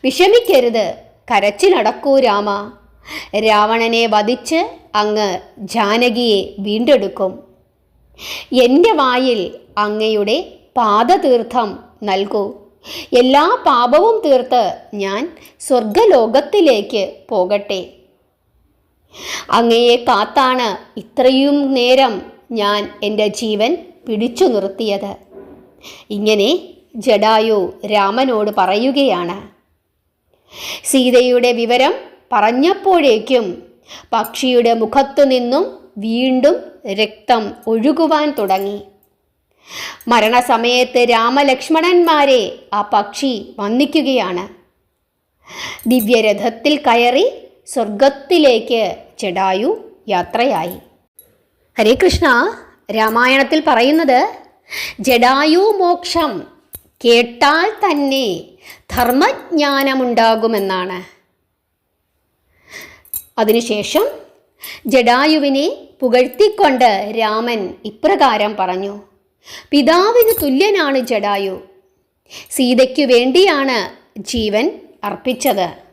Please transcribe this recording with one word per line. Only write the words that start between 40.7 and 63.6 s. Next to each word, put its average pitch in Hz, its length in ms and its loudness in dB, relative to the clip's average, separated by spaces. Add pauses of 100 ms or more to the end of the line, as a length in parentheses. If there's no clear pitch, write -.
രാമലക്ഷ്മണന്മാരെ 277 1600 2 (140)
ആ 208 80 -2
പക്ഷി 208 800 -4
വന്ദിക്കുകയാണ്. 233 880 -2 (1400)
ദിവ്യരഥത്തിൽ 226 880 0
കയറി 247 540 2 (360)
സ്വർഗത്തിലേക്ക് 233 1300 0 (240)
ജടായു 190 720 -4 (180)
യാത്രയായി. 185 680 -2 (1040)
ഹരേ 226 260 4
കൃഷ്ണ, 311 500 2 (400)
രാമായണത്തിൽ 254 720 2
പറയുന്നത് 277 680 2 (640)
ജടായു 262 600 2
മോക്ഷം 349 880 0 (580)
കേട്ടാൽ 277 680 2
തന്നെ 269 720 -2 (480)
ധർമ്മജ്ഞാനമുണ്ടാകുമെന്നാണ്. 240 2000 0 (2250)
അതിനുശേഷം 233 680 0 (800)